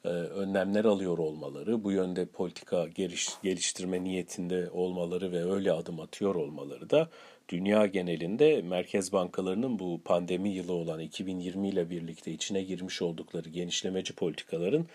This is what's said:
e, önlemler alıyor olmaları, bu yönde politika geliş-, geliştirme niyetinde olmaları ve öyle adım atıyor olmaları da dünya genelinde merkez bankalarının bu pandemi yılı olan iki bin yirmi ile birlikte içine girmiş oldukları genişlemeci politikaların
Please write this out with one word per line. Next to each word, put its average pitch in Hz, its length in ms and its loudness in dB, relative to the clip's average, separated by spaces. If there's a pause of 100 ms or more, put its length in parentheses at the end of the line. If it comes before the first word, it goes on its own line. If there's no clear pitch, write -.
e, 90 40 0
önlemler 98 760 2
alıyor 95 340 4
olmaları, 78 680 -2
bu 101 80 2
yönde 92 340 2
politika 87 640 -2
geliş-, 87 540 -4
geliştirme 92 640 0
niyetinde 90 680 -2
olmaları 90 640 -2
ve 87 200 0
öyle 98 200 2
adım 82 280 -2
atıyor 98 340 -2
olmaları 73 560 -6
da 160 200 6 (380)
dünya 104 380 4
genelinde 92 760 4
merkez 90 500 -2
bankalarının 98 680 0
bu 87 260 -2
pandemi 90 460 2
yılı 92 220 -4
olan 82 280 -2
iki 82 260 -8
bin 92 140 -2
yirmi 92 280 -2
ile 87 220 0
birlikte 85 420 -6
içine 95 300 -2
girmiş 92 400 -4
oldukları 82 460 -4
genişlemeci 87 640 -4
politikaların 95 840 0